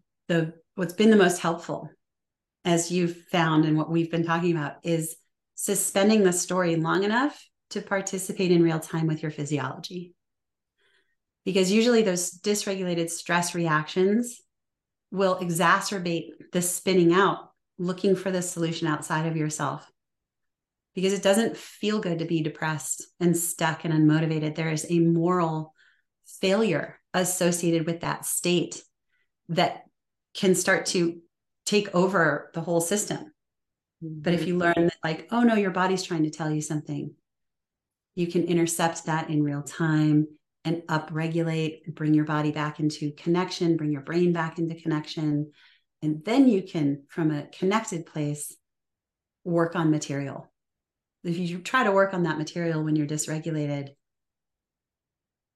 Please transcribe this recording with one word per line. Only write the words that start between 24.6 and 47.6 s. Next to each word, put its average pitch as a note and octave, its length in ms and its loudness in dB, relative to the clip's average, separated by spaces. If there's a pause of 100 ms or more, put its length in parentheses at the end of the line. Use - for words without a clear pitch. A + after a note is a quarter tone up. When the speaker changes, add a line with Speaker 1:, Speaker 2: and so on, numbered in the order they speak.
Speaker 1:
is D#3 180 -4
a E3+ 120 2
moral E3 720 2 (680)
failure F#3+ 580 0 (160)
associated F3 720 0
with E3 140 -4
that - 220 -6
state - 600 -2 (680)
that E3+ 320 0 (540)
can F#3 180 4
start F3+ 340 2
to E3+ 340 -2 (420)
take G#3 320 0
over F3 580 2
the E3+ 80 -6
whole E3+ 200 0
system. - 500 -4 (680)
But D#3+ 320 -4
if E3 80 0
Speaker 2:
Mm-hmm. D#3+ 60 -4
Speaker 1:
you F3 100 0
learn E3+ 180 2
that, E3+ 280 2
like, D#3+ 280 -6
oh A#3 100 0
no, A#3 120 6
your G3+ 180 2
body's F#3 320 0
trying D#3+ 200 -2
to D#3 60 0
tell D#3 220 -4
you D3+ 80 -2
something, D3+ 540 -6 (1000)
you F3 120 -2
can E3+ 160 0
intercept E3+ 600 0
that D#3+ 240 -2
in D3+ 140 2
real C#3+ 180 -2
time D3+ 680 2 (380)
and E3+ 240 -4
upregulate, D#3+ 1040 -4
bring D#3 200 0
your D3+ 120 4
body D3+ 260 -2
back D3+ 280 -6
into D3+ 340 -4
connection, F3 640 0
bring D3+ 140 -2
your C#3+ 100 -4
brain F3 320 2
back D#3+ 260 -4
into D#3+ 160 -4
connection. D3+ 760 -4 (500)
And D#3 240 -4
then B3+ 240 6
you F#3+ 140 2
can, C#3+ 460 -2
from D#3 220 0
a D3 160 -6
connected F#3+ 580 -2